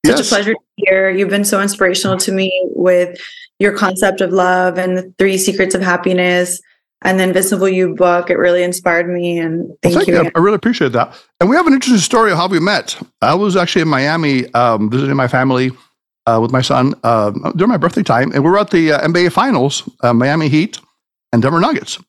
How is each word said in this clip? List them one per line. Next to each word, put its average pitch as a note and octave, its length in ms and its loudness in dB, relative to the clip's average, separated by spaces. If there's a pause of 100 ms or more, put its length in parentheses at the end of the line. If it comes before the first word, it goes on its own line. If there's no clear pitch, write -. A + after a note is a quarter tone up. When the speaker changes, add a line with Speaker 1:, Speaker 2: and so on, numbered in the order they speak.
Speaker 1:
Such B3 100 4
Speaker 2:
Yes. C4 100 -2
Speaker 1:
a - 80 -2
pleasure G#3 200 -2
to - 60 -10 (180)
be - 80 -4
here. F#3+ 240 2
You've F#3 180 -2
been G3+ 160 -2
so G3+ 160 0
inspirational F#3+ 560 -2
to F#3+ 160 -4
me F#3+ 180 -2 (200)
with F3+ 500 0 (380)
your G3+ 180 0
concept F#3+ 460 0
of F3 100 -2
love F3+ 460 0
and F#3 180 -2
the F#3 220 -8
three F#3+ 180 2
secrets F#3+ 380 0
of F#3 80 -2
happiness. F3+ 800 0 (400)
And F#3+ 180 0
the - 20 2
Invincible F#3+ 460 0
You F#3 260 0
book, F3 340 0
it F3+ 100 0
really F3 260 2
inspired F3 440 -2
me. F3 300 -4
And E3 300 -6
Speaker 2:
Well, - 160 -20
Speaker 1:
thank F3 100 0
Speaker 2:
thank F#4+ 140 0
Speaker 1:
you F3 60 2
Speaker 2:
you. F#3+ 60 4
Speaker 1:
again. - 140 -2
Speaker 2:
I, E3 60 2
I - 20 4
really G3+ 140 2
appreciate F#3 380 0
that. - 220 -2 (240)
And F3+ 80 2
we B3+ 60 2
have E4+ 140 2
an C#4 40 4
interesting B3+ 280 2
story A3 320 2
of D#3+ 60 0
how F3+ 100 0
we F#3 100 0
met. F3+ 420 -2 (220)
I C3 120 2
was F#3+ 200 0
actually F3 280 0
in D#3+ 60 0
Miami, C#3+ 640 -2
um, A2+ 380 0
visiting C#3 240 -2
my C3 140 0
family, C3 420 0 (560)
uh, A2+ 160 2
with A#2 80 -2
my B2+ 100 0
son, B2+ 340 0 (100)
uh, A2 260 2
during D#3 380 -2
my A#3 80 0
birthday E3 260 0
time. B2 300 0
And C#3 100 0
we D#3+ 80 2
were G3 80 4
at G#3 120 0
the, D#3+ 240 2
uh, C#3+ 40 0
N D#3+ 140 0
B F3 140 2
A E3+ 40 2
Finals, F3 580 0 (140)
uh, A#2+ 100 2
Miami C#3+ 360 2
Heat D#3 320 0 (520)
and A#2 80 2
Denver D#3+ 200 2
Nuggets. - 480 -2